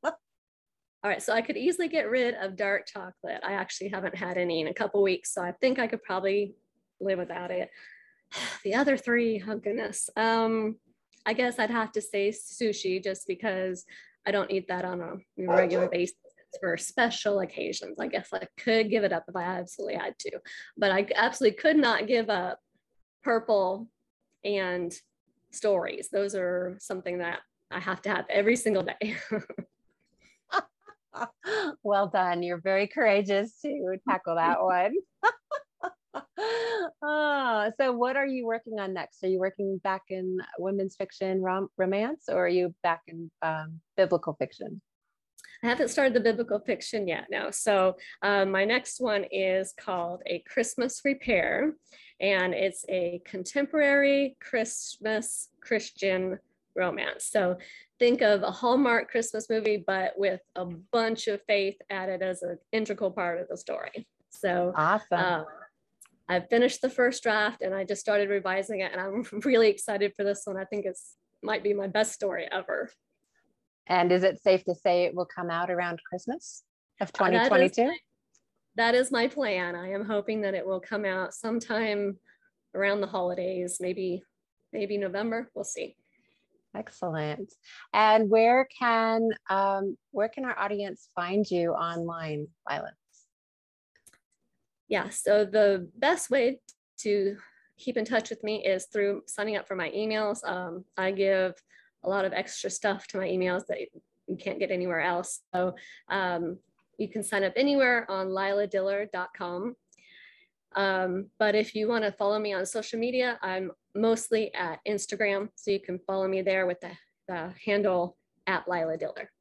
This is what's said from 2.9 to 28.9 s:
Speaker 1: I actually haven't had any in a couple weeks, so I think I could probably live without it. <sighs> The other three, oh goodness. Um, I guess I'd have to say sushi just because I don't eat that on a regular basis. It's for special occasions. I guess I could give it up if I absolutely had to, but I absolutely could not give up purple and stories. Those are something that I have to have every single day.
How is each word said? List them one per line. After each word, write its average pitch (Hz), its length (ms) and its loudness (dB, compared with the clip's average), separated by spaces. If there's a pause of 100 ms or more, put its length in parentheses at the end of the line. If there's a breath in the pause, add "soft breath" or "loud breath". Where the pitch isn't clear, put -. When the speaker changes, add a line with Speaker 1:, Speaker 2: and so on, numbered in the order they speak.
Speaker 1:
I 185 80 -4
actually 190 380 -6
haven't 185 260 -6
had 180 220 -4
any 170 220 0
in 156 80 0
a 180 60 -6
couple 202 280 2
weeks, 185 320 0
so 190 80 -4
I 175 180 -4
think 262 180 2
I 233 100 0
could - 140 -6
probably 196 520 -2 (460)
live 190 180 0
without 180 320 -8
it. 180 200 -4 (640 loud breath)
<sighs> - 320 -8
The 196 100 0
other 269 220 4
three, 233 500 2
oh 214 120 -4
goodness. - 580 -4
Um, 226 600 2 (480)
I 214 100 0
guess 247 240 0
I'd 220 120 0
have 226 220 -2
to 214 100 -2
say 202 280 0
sushi 208 720 -4
just 190 260 -6
because 185 560 -4 (420 loud breath)
I 196 60 -2
don't 202 180 0
eat 190 180 -2
that 185 160 -4
on 180 160 -4
a 170 120 -8 (340)
regular 180 420 4
basis. 175 280 -2 (340)
It's - 100 -14
for 170 160 -2
special 214 640 0
occasions. - 600 -6
I - 80 -4
guess - 240 -4
I 220 140 -6 (120)
could 226 320 2
give 214 140 2
it 190 80 2
up 165 160 -4
if 180 80 -10
I 175 60 -4
absolutely 185 540 -6
had - 240 -8
to, - 180 -10 (400 loud breath)
but 202 140 2
I 202 220 2
absolutely 233 440 4
could 311 180 6
not 226 300 4
give 220 240 2
up 180 280 -2 (640)
purple 220 680 2 (560)
and 180 480 -2 (600)
stories. - 580 0
Those 202 240 -2
are 180 460 -2
something 185 380 -6
that 170 220 -4 (300)
I 170 100 -6
have 185 220 -6
to 196 80 -4
have 170 180 0
every 208 280 4
single 214 260 2
day. 214 340 -4 (140)